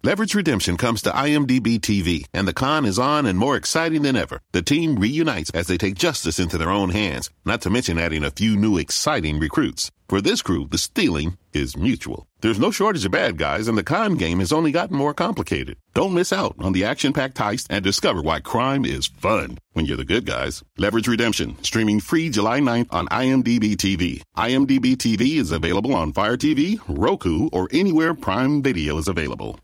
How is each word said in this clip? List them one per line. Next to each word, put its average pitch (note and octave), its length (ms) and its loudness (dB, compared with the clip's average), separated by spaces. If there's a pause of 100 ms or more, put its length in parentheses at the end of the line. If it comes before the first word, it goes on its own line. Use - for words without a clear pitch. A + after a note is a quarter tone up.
Leverage G3+ 260 0
Redemption A#2+ 440 2
comes A#2 240 0
to G2 120 0
I C#3 140 0
M D3 160 2
D B2+ 140 2
B A2+ 200 2
T G#2 220 0
V, E2+ 320 0
and F#2+ 160 0
the F#2+ 60 -2
con C#3 320 0
is F#2+ 120 0
on C#3+ 280 2
and F#2 120 2
more B2+ 180 2
exciting D#3+ 440 0
than C3+ 160 2
ever. - 240 -4 (120)
The F#2 100 2
team D3+ 340 2
reunites A#2+ 540 0
as F2+ 160 -2
they F2+ 100 0
take F#2+ 200 -2
justice C3 420 0
into F2+ 180 -2
their D#2+ 140 0
own G2 180 2
hands, F2 400 -2 (160)
not A2 160 0
to - 80 -4
mention F#2+ 300 0
adding D#2 260 -2
a D2 60 -2
few G#2+ 260 2
new G2+ 220 4
exciting D#2 600 -2
recruits. D#2+ 520 -2 (180)
For G2 140 2
this F#3+ 180 0
crew, C#2+ 300 -2
the - 80 -2
stealing F2 580 -2 (160)
is C#2+ 240 -4
mutual. E2+ 500 -4 (140)
There's G#2+ 180 0
no F3 120 2
shortage F#3+ 340 0
of F#2 80 0
bad G#2+ 240 0
guys, G#2 320 -2
and A2+ 80 2
the G2 60 2
con G3 320 0
game F2 240 0
has F#2 120 0
only D#3 220 2
gotten A2 240 -2
more C#3+ 160 0
complicated. E2+ 640 -4 (160)
Don't F3+ 220 0
miss E3+ 180 0
out F#3+ 260 -2
on F#2+ 140 -2
the F#2 140 2
action-packed C3+ 500 0
heist G#2 320 -2
and G2 160 -2
discover G2 380 2
why D#2 180 0
crime B2+ 460 0
is C2 220 -2
fun E2+ 500 -2 (160)
when E2 100 0
you're D2+ 140 -2
the - 80 -6
good G2+ 180 0
guys. - 400 -6 (140)
Leverage G#2+ 300 2
Redemption, A2 540 0
streaming G#2+ 380 2
free E3 300 0
July A2 300 0
ninth A#2+ 340 2
on E2+ 160 -2
I B2 160 0
M C3 160 2
D A#2 160 2
B G#2+ 180 2
T G2 200 0
V. F2 260 -4 (120)
I A#2 180 0
M C#3 120 4
D C3+ 140 2
B B2+ 180 2
T A2+ 200 0
V C3 200 2
is F2 160 0
available F2+ 420 0
on D2+ 200 -2
Fire A2 240 0
T D3+ 160 2
V, F3+ 340 0
Roku, F2+ 640 0
or F#2 200 0
anywhere E3 420 2
Prime C3 480 0
Video D#2+ 340 0
is D#2+ 100 -2
available. B1 580 -4